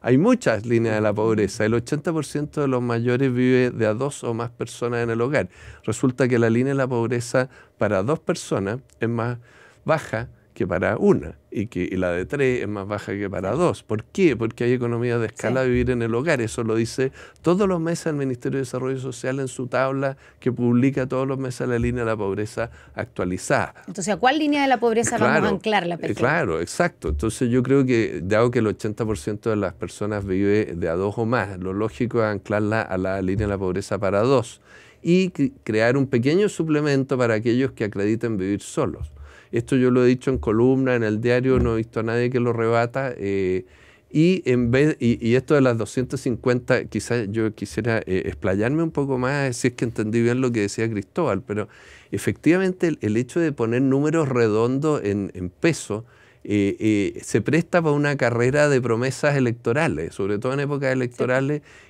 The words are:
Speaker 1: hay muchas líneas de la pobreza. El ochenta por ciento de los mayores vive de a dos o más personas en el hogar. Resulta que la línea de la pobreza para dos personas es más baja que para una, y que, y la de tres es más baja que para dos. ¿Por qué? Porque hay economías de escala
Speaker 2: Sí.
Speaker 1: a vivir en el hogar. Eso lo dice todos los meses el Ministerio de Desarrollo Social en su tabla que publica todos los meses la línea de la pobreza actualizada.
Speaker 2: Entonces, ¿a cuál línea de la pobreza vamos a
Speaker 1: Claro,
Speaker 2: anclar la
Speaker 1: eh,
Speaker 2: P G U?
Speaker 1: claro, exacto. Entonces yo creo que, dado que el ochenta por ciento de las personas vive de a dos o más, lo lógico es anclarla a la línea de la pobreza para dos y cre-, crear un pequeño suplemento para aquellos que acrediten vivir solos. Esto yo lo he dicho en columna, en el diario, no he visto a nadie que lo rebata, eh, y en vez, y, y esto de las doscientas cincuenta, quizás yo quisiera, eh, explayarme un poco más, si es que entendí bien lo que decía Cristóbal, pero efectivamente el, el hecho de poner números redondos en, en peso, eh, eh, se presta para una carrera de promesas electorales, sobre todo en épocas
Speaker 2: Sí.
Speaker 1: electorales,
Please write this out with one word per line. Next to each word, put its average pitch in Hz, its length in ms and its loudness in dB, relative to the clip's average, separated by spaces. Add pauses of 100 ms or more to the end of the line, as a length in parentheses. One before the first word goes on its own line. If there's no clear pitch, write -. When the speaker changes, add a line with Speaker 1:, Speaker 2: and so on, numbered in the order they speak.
Speaker 1:
hay 127 160 4
muchas 139 480 2
líneas 113 300 2
de 107 60 2
la 107 120 2
pobreza. 107 500 0
El 107 100 2
ochenta 147 380 -2
por 160 140 -2
ciento 147 360 -6
de 143 60 0
los 127 140 0
mayores 123 520 0
vive 127 380 4
de 110 140 -2
a 107 80 2
dos 135 320 -6
o 120 80 -2
más 113 160 -6
personas 120 540 -4
en 117 60 -2
el 113 120 -2
hogar. 123 260 0 (380)
Resulta 127 420 2
que 123 100 2
la 117 120 4
línea 127 240 2
de 139 40 0
la 131 100 0
pobreza 120 640 0 (280)
para 101 260 2
dos 147 160 -2
personas 117 600 -4 (200)
es 113 100 -2
más 117 280 -4 (480)
baja 135 440 -2 (240)
que 98 140 -4
para 95 300 0
una, 127 420 2 (100)
y - 180 -4
que, 90 220 -4
y 95 60 -6
la 90 160 0
de 90 140 -2
tres 131 360 0
es 98 60 -6
más 101 180 -8
baja 104 280 -6
que 98 160 -6
para 92 240 -4
dos. 156 300 -2
¿Por 110 200 -4
qué? 170 320 2
Porque 113 300 -4
hay 120 80 2
economías 120 480 -2
de 110 60 -2
escala 117 340 -2
Speaker 2:
Sí. 131 40 0
Speaker 1:
a 127 40 2
vivir 123 220 2
en 123 100 -2
el 113 120 -2
hogar. 135 280 0
Eso 113 220 -4
lo 113 120 0
dice 120 380 -2 (280)
todos 190 280 2
los 180 100 0
meses 165 280 -4
el 156 80 -2
Ministerio 135 420 -4
de 135 60 -2
Desarrollo 131 360 -4
Social 131 400 -6
en 135 80 -4
su 127 200 -8
tabla 135 500 -2 (240)
que 127 100 0
publica 123 560 2
todos 135 180 -2
los 135 140 -2
meses 127 300 -4
la 120 100 0
línea 120 240 -2
de 113 80 0
la 110 60 -2
pobreza 104 520 -4 (240)
actualizada. 98 800 -2 (120)
Speaker 2:
Entonces, 190 260 -4
¿a 175 40 -2
cuál 269 220 2
línea 294 220 2
de 277 60 2
la 247 120 2
pobreza 233 380 0
vamos 214 200 4
a - 20 2
Speaker 1:
Claro, - 160 2
Speaker 2:
anclar 190 320 0
la 170 80 -4
Speaker 1:
eh, 165 40 -8
Speaker 2:
P 160 100 -6
G - 20 -2
U? 101 40 -6
Speaker 1:
claro, 120 460 0
exacto. - 480 -2
Entonces 110 400 -2
yo 123 140 2
creo 135 220 4
que, 110 360 0
dado 107 300 2
que 123 80 0
el 110 80 2
ochenta 104 380 -4
por 107 120 -2
ciento 107 320 -6
de 110 60 2
las 95 180 -2
personas 104 520 -6
vive 101 500 2
de 87 140 -2
a 82 60 -2
dos 101 220 -2
o 117 80 -2
más, 101 340 -2
lo 92 120 -6
lógico 110 480 -2
es 110 60 2
anclarla 104 560 -2
a 92 160 -4
la 95 240 -2
línea 95 260 0
de 101 60 0
la 98 40 0
pobreza 95 400 -4
para 98 220 0
dos 127 420 0 (400)
y 180 280 2
cre-, 139 240 -2 (100)
crear 113 320 2
un 139 120 0
pequeño 147 420 2
suplemento 147 680 0
para 117 180 2
aquellos 120 360 0
que - 140 -4
acrediten 104 520 -2
vivir 98 240 -2
solos. - 500 -6 (400)
Esto 120 240 -2
yo 127 160 4
lo 123 140 4
he - 20 6
dicho 127 240 2
en 127 60 0
columna, 127 580 2
en 117 80 0
el 107 160 0
diario, 123 400 2
no 120 140 2
he 113 60 0
visto 113 200 -6
a 110 40 0
nadie 120 260 0
que 127 100 0
lo 120 140 0
rebata, 117 640 0
eh, 95 480 -2 (440)
y 170 400 2
en 123 220 2
vez, 143 260 4
y, 117 300 2
y 117 80 4
esto 131 200 2
de 143 40 6
las 127 180 4
doscientas 127 440 -4
cincuenta, 123 640 0
quizás 113 460 -2
yo 110 220 -2
quisiera, 113 520 -2
eh, 92 220 -2
explayarme 107 540 0
un 160 100 -2
poco 139 260 -2
más, 131 400 0
si - 100 0
es 120 60 -2
que - 100 -6
entendí 113 380 -2
bien 120 180 2
lo 127 140 0
que 110 80 0
decía 110 280 -2
Cristóbal, 104 520 -2
pero 104 260 -6 (440)
efectivamente 185 760 2
el, 160 140 -2
el 107 160 0
hecho 131 240 0
de 160 100 2
poner 120 300 0
números 143 480 2
redondos 123 760 2
en, 101 300 -2
en 90 160 -8
peso, 120 560 -2 (380)
eh, 101 360 2
eh, 104 440 0
se - 180 0
presta 170 420 0
para 151 100 2
una 143 240 0
carrera 127 500 2
de 135 140 4
promesas 127 540 0
electorales, 117 800 0
sobre 101 240 -2
todo 131 140 -2
en 143 80 -2
épocas 139 280 -2
Speaker 2:
Sí. 131 40 2
Speaker 1:
electorales, 131 680 -2 (280)